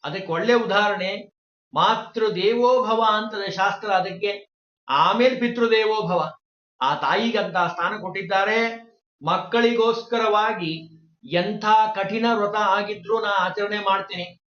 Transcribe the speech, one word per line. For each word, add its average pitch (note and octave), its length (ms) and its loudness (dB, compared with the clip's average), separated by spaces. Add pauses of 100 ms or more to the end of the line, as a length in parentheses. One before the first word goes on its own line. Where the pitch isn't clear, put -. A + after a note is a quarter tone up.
ಅದಕ್ಕೆ E3 280 -8
ಒಳ್ಳೆ F#3 220 2
ಉದಾಹರಣೆ G3+ 760 0 (420)
ಮಾತೃ G#3+ 580 0
ದೇವೋಭವ A3+ 760 2
ಅಂತದೆ G#3+ 440 -2
ಶಾಸ್ತ್ರ G3+ 400 -2
ಅದಕ್ಕೆ. F#3+ 560 -2 (420)
ಆಮೇಲೆ G#3+ 500 4
ಪಿತೃದೇವೋಭವ. A3 920 0 (480)
ಆ C#3 140 0
ತಾಯಿಗಂತ F#3 640 -2
ಸ್ಥಾನ F3+ 440 -2
ಕೊಟ್ಟಿದ್ದಾರೆ. G3 840 -2 (420)
ಮಕ್ಕಳಿಗೋಸ್ಕರವಾಗಿ A3 1700 0 (420)
ಎಂಥ G#3 300 -2 (300)
ಕಠಿಣ G3+ 380 -2
ವ್ರತ G#3 220 -2
ಆಗಿದ್ರೂ G#3 680 0
ನಾ G#3 80 -2 (100)
ಆಚರಣೆ G3+ 400 -2
ಮಾಡ್ತೀನಿ. F#3+ 680 -4